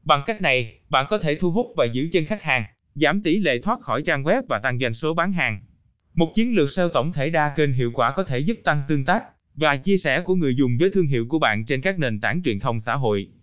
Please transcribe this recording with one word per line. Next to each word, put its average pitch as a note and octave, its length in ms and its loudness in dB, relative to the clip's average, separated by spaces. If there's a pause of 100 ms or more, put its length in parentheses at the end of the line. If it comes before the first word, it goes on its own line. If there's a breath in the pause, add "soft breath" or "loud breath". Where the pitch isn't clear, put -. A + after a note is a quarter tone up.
Bằng D3 220 4
cách G#3+ 140 -4
này, B2+ 380 0 (100)
bạn C3+ 220 2
có G#3 80 0
thể D#3 160 0
thu E3+ 160 0
hút A3+ 160 0 (100)
và D3 80 2
giữ B2+ 280 -2
chân E3+ 120 2
khách G3+ 180 -6
hàng, C3 220 0 (300)
giảm D3+ 280 2
tỷ F3 160 2
lệ D3 200 0
thoát A3+ 220 -2
khỏi B2+ 220 -4
trang D3 220 -2
web A3 240 2
và A2+ 100 0
tăng B2 200 -2
doanh B2 160 -2
số D#3 200 -4
bán E3+ 180 0
hàng. B2 280 -2 (540)
Một E3 200 2
chiến A#3 200 2
lược D3+ 160 2
seo F3 180 0
tổng D3+ 240 0
thể D3+ 180 -2
đa D3+ 260 0
kênh D3 160 2
hiệu B2 220 0
quả A#2+ 180 2
có F#3 120 -2
thể C3+ 140 -2
giúp F#3 260 0
tăng D3+ 240 0
tương C#3+ 160 0
tác F#3 200 0 (300)
và D3 220 2
chia F#3 200 2
sẻ D#3 240 0
của F3+ 140 -2
người D3 200 2
dùng B2+ 260 2
với F#3+ 100 2
thương F#3+ 160 0
hiệu B2 220 0
của D#3 100 -2
bạn A2 260 0
trên C3 160 -2
các F#3+ 180 -2
nền A#2 220 -2
tảng A#2+ 220 -2
truyền G#2+ 180 -2
thông A#2 200 -2
xã A2+ 140 -4
hội. G#2+ 340 0 (140)